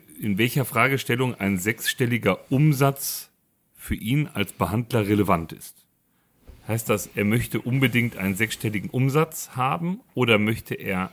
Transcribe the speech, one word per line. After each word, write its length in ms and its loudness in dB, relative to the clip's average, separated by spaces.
in 180 0
welcher 260 2
Fragestellung 680 0
ein 240 0
sechsstelliger 920 0
Umsatz 760 2
für 180 -8
ihn 400 0
als 180 -2
Behandler 540 0
relevant 460 2
ist. 340 -18
Heißt 220 -2
das, 240 0
er 100 0
möchte 380 0
unbedingt 560 0
einen 180 0
sechsstelligen 540 -4
Umsatz 640 -2
haben 440 -2
oder 240 4
möchte 360 0
er 380 -4